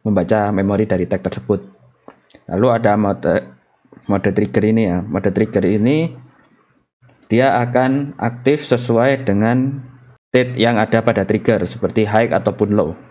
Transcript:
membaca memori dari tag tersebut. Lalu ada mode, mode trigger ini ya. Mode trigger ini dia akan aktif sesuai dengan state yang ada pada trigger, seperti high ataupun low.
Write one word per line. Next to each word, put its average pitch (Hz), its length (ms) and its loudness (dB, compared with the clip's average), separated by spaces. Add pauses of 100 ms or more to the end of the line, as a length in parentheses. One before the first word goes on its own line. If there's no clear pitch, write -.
membaca 104 480 0
memori 101 400 0
dari 90 160 0
tag 95 160 -4
tersebut. - 480 -4 (800)
Lalu 98 240 0
ada 107 240 2
mode, 98 480 0 (640)
mode 98 240 0
trigger 104 400 0
ini 110 160 0
ya. 90 160 -2
Mode 98 240 -2
trigger 104 400 0
ini 131 480 0 (1120)
dia 120 320 2
akan 131 560 -2
aktif 135 480 -2
sesuai 123 560 0
dengan 127 640 0 (480)
state 123 240 2
yang 113 240 2
ada 113 240 2
pada 101 240 2
trigger, 104 400 -2
seperti 104 400 -2
high 110 240 2
ataupun 101 400 0
low. 85 240 0 (140)